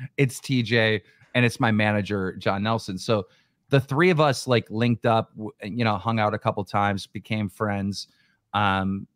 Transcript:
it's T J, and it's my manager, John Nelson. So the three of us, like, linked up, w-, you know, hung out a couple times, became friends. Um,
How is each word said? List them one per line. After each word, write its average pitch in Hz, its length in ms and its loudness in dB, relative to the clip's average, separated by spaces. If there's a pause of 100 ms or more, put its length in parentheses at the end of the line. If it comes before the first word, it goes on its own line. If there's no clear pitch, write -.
(180)
it's 139 220 0
T 127 240 0
J, 110 380 2 (320)
and 123 120 2
it's 120 160 -2
my 113 100 4
manager, 104 640 0
John 98 280 -2
Nelson. 110 340 -2
So 101 300 0 (420)
the 139 100 6
three 147 300 2
of 160 120 4
us, 143 260 2
like, 120 220 2
linked 117 360 0
up, 113 300 2
w-, 107 160 -12 (120)
you 110 200 -4
know, 107 140 2
hung 113 220 -2
out 104 140 2
a 107 60 -4
couple 107 240 -2
times, 101 440 -2
became 107 420 -6
friends. 101 580 -4 (460)
Um, 98 640 -2